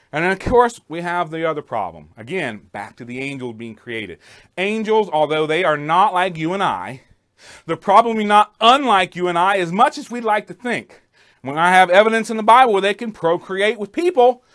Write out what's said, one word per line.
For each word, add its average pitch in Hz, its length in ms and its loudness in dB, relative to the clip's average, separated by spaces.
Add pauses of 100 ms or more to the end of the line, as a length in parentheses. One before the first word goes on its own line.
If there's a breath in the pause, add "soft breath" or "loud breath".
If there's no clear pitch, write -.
(120)
And 156 120 -4
then, 185 80 0
of 190 80 -6
course, 240 480 2
we 165 140 -10
have 175 280 -4
the 160 180 -4
other 147 140 -4
problem. 85 540 -8
Again, 123 560 -10
back 104 240 -14
to 123 80 -18
the 123 160 -12
angels 131 340 -10
being 110 220 -16
created. 110 420 -12 (400 soft breath)
Angels, 214 540 -2
although 156 340 0
they 156 160 -2
are 156 140 0
not 170 360 0
like 180 240 -2
you 160 160 -4
and 196 100 -4
I, 113 400 -6 (640 loud breath)
they're - 120 -6
probably 220 480 2
not 208 360 2
unlike 226 540 2
you 180 140 -4
and 170 100 -2
I 196 200 2
as 170 140 -4
much 247 240 2
as 294 140 -14
we'd 240 140 -8
like 214 240 -2
to 175 60 -18
think. 202 480 -8 (400 soft breath)
When 135 140 -8
I 170 140 2
have 185 200 6
evidence 220 380 4
in 220 80 -6
the 220 60 -4
Bible 233 300 6
where 190 100 0
they 202 100 0
can 220 200 -10
procreate 190 680 -4
with 202 140 -10
people, 254 500 2 (120)